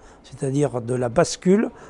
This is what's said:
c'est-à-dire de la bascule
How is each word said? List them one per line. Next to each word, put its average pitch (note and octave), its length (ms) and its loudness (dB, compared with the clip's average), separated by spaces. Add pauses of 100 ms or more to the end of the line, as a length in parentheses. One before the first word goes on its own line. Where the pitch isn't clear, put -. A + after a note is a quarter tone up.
(240)
c'est-à-dire C3+ 580 -4
de A#2 120 -6
la B2 160 -2
bascule F#3 600 2 (200)